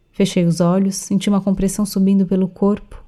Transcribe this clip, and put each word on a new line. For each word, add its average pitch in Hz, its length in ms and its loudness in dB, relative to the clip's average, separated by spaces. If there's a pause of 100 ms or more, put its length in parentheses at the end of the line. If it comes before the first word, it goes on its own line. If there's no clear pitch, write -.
(120)
Fechei 190 340 0
os 170 160 0
olhos, 190 340 2
senti - 340 -2
uma 196 120 2
compressão 196 440 -2
subindo 196 400 2
pelo 185 220 0
corpo - 600 -4